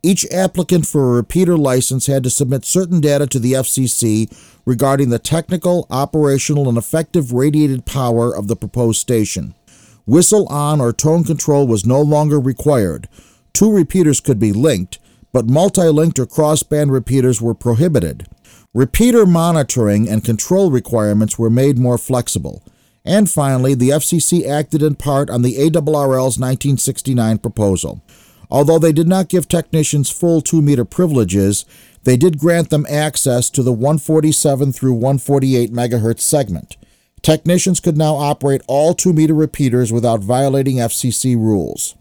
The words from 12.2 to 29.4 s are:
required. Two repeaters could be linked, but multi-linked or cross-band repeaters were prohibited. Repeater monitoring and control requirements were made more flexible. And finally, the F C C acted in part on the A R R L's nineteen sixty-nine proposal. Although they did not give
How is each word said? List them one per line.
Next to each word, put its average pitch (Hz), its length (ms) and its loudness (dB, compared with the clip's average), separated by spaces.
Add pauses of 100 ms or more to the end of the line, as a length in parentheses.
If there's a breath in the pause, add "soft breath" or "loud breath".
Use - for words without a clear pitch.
required. 123 680 -2 (460 soft breath)
Two 214 180 4
repeaters 175 480 2
could 123 200 -2
be 107 120 2
linked, 104 480 -2 (320 soft breath)
but 120 140 0
multi-linked 165 760 2
or 123 60 -2
cross-band 147 680 0
repeaters 127 500 0
were 117 140 -2
prohibited. 117 720 -2 (460 soft breath)
Repeater 220 520 4
monitoring 139 840 0
and 107 140 -2
control 180 480 0
requirements 107 680 0
were 113 120 0
made 131 280 2
more 123 200 0
flexible. 110 680 -6 (400 soft breath)
And 202 260 2
finally, 135 460 0
the 123 160 2
F 147 120 0
C 175 160 -2
C 170 280 -2
acted 147 340 -2
in 151 140 0
part 139 340 -2
on 123 140 -2
the 123 140 0
A 147 200 2
R 151 180 -2
R 139 220 0
L's 131 220 -2
nineteen 131 380 -2
sixty-nine 120 600 -2
proposal. 92 640 -4 (480 soft breath)
Although 147 300 2
they 160 120 4
did 160 160 2
not 185 220 0
give 180 180 0